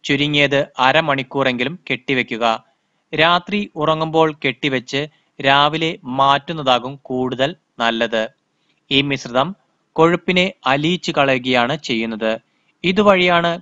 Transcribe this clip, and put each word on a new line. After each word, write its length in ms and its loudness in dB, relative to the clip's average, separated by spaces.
ചുരുങ്ങിയത് 540 2
അരമണിക്കൂറെങ്കിലും 880 0
കെട്ടിവെക്കുക. 560 -2
രാത്രി 380 0
ഉറങ്ങുമ്പോൾ 500 0
കെട്ടിവെച്ച് 560 -4
രാവിലെ 440 2
മാറ്റുന്നതാകും 760 0
കൂടുതൽ 420 -2
നല്ലത്. 400 0
ഈ 100 4
മിശ്രിതം 400 -2
കൊഴുപ്പിനെ 480 2
അലിയിച്ചു 460 -2
കളയുകയാണ് 580 0
ചെയ്യുന്നത്. 420 -2
ഇതുവഴിയാണ് 600 4